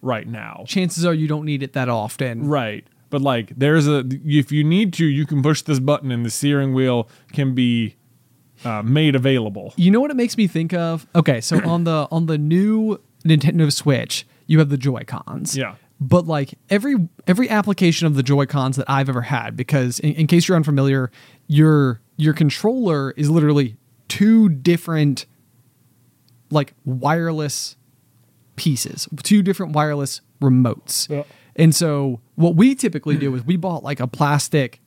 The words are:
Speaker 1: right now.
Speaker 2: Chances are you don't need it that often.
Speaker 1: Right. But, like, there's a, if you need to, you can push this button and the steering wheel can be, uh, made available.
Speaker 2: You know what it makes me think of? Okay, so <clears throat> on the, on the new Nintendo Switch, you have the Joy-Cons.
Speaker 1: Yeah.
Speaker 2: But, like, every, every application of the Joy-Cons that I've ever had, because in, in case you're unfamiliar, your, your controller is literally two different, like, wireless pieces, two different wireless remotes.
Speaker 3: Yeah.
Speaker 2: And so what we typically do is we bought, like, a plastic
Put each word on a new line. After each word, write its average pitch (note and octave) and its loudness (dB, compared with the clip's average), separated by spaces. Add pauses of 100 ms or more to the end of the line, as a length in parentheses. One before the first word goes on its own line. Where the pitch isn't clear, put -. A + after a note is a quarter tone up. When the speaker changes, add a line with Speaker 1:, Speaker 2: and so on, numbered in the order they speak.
Speaker 1:
right A#2+ -6
now. A2 -14
Speaker 2:
Chances E3+ -2
are F3 2
you D#3 0
don't D3+ -4
need D3 -4
it C3+ -12
that B2+ -2
often. A#2+ -4
Speaker 1:
Right. A#2 -4 (240)
But, D3 -2
like, B2+ -2
there's D3 4
a, C#3+ 0 (200)
if D3 0
you D3+ 0
need F3 2
to, E3 0
you D3 0
can C#3+ 0
push D3 2
this C#3+ 0
button C#3+ -2
and A#2+ -4
the A2+ -4
steering C#3 0
wheel B2+ 0 (240)
can C3+ -2
be, A#2+ 0 (680)
uh, A2 -4
made C#3+ 2
available. A#2 -2
Speaker 2:
You F3+ 4
know A3 4
what C#4+ 0
it C#4+ -4
makes A#3+ -2
me G#3+ 2
think E3 -4
of? E3 -4
Okay, C#3 2
so E3+ 0
<clears throat> - -6
on E3+ 0
the, D#3+ -2
on E3 -2
the D#3+ -2
new G#3 0 (240)
Nintendo D#3 2
Switch, - -2 (200)
you D#3 4
have D3 2
the C#3+ -2
Joy-Cons. B2 -6
Speaker 1:
Yeah. A#2+ -6 (280)
Speaker 2:
But, E3 2
like, D3 -4 (100)
every, A#3+ 0 (320)
every A3 2
application F#3+ 0
of D3 2
the C3+ 0
Joy-Cons C3+ 0
that C3 -4
I've C#3 0
ever B2 -2
had, A2+ -4
because B2 -2
in, D3 0
in D#3 0
case E3+ 4
you're F#3 4
unfamiliar, C#3 0 (340)
your, D3 4 (160)
your D3+ 2
controller D#3+ 0
is D3 -2
literally D3 2 (320)
two A3 4
different, D3+ 0 (1200)
like, D3 -2 (100)
wireless D3+ -4 (800)
pieces, - -4 (140)
two G#3 2
different F3+ -4
wireless D3 -4 (180)
remotes. B2+ 0
Speaker 3:
Yeah. D3 -6 (320)
Speaker 2:
And D#3+ 6
so C#3+ -2 (160)
what E3 2
we B3+ 6
typically D#3+ -2
do C#3+ -2
is A#2+ -8
we D#3+ 0
bought, E3+ -6
like, C#3 -6
a B2+ -4
plastic C#3+ -2